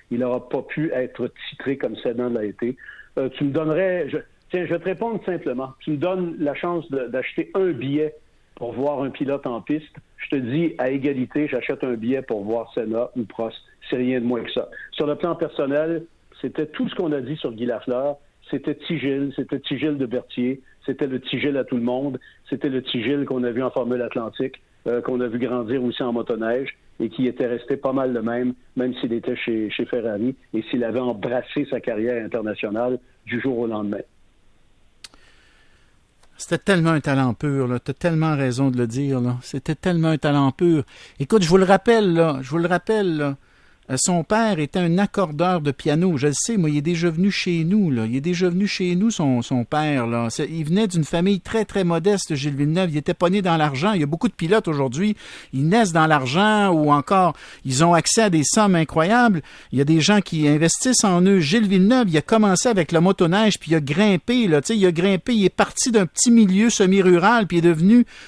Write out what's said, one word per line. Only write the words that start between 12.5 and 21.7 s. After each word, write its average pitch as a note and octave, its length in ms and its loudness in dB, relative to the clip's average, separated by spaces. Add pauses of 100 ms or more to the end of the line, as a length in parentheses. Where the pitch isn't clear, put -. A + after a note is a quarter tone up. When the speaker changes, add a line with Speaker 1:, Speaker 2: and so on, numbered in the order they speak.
Speaker 1:
Senna A2+ 440 -4
ou B2 60 -4
Prost. A2+ 340 -8 (320)
C'est C3+ 80 -4
rien B2+ 240 0
de A#2 40 -2
moins B2 180 -2
que - 80 -12
ça. - 180 -6 (220)
Sur D3+ 160 -4
le D3 80 -2
plan E3+ 200 -4
personnel, D#3 680 -4 (380)
c'était D3 260 -6
tout A#3+ 200 -6
ce - 80 -10
qu'on E3+ 160 -2
a D3 80 -2
dit C3 160 -8
sur D3 160 -8
Guy A2+ 140 -8
Lafleur. B2 500 -4 (340)
C'était D3 260 -4
Tigil, C#3 600 -4
c'était C3+ 240 -6
Tigil D3 380 -4
de C3+ 80 -2
Berthier, B2 560 -4 (240)
c'était C3+ 220 -4
le C3 140 -6
Tigil C#3 340 -4
à C3 80 -2
tout B2+ 140 -4